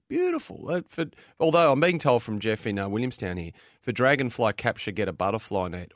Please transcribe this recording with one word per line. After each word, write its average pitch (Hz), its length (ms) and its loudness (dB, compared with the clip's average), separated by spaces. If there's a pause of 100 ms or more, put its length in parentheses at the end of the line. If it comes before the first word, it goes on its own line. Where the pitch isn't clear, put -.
Beautiful. 339 640 -4
Uh, 175 160 -2
for, 165 200 -6 (340)
although 160 320 6
I'm 135 80 4
being 170 180 4
told 123 240 4
from 107 160 -6
Jeff 110 300 -2
in, 101 100 -2
uh, 98 100 -2
Williamstown 104 480 -4
here, 85 140 -8 (320)
for - 80 -4
dragonfly 123 640 2
capture, - 400 -4
get 95 160 -2
a 92 40 -4
butterfly 98 560 -2
net 87 280 -10